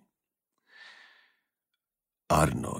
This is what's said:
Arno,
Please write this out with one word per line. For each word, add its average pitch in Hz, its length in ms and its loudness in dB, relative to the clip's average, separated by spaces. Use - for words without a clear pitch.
Arno, 78 500 2